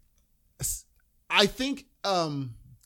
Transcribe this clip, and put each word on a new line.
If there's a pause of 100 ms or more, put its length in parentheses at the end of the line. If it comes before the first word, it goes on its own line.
(600)
S-, (440)
I
think, (180)
um, (300)